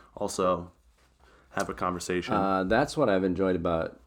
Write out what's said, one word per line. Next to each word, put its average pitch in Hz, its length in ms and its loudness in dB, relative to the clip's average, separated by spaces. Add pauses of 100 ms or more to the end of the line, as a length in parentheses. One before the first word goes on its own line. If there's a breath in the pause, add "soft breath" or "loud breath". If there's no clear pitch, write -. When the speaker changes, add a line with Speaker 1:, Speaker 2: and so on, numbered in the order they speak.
(140 loud breath)
Speaker 1:
also 90 560 -2 (800 soft breath)
have 95 180 -4
a 95 40 -6
conversation. 90 600 -2
Speaker 2:
Uh, 98 300 2
that's 113 300 2
what 139 140 2
I've 95 140 4
enjoyed 92 320 2
about, 85 520 -2